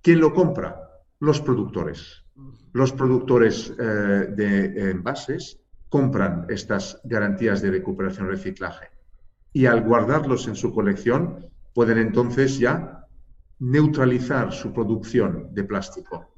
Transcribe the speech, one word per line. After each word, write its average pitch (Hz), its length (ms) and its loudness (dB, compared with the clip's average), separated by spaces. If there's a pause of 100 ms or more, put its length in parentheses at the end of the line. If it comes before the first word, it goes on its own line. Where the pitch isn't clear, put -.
¿Quién 170 180 8
lo 156 140 6
compra? - 680 -2 (180)
Los 147 220 2
productores. 90 800 -4 (480)
Los 131 220 2
productores, 127 840 2
eh, 123 60 -6
de 101 1080 0
envases 131 680 -8 (300)
compran 95 600 0
estas - 540 -6
garantías 104 580 -2
de 98 100 0
recuperación 92 560 -4
y - 40 -4
reciclaje. 95 560 -10 (640)
Y 131 140 4
al 113 160 4
guardarlos 120 680 2
en 107 80 -6
su 104 180 -4
colección, 113 760 -2 (240)
pueden 113 240 4
entonces 123 600 2
ya 139 480 -2 (540)
neutralizar 127 920 2
su - 220 -10
producción 104 800 -2
de 101 100 -4
plástico. - 760 -10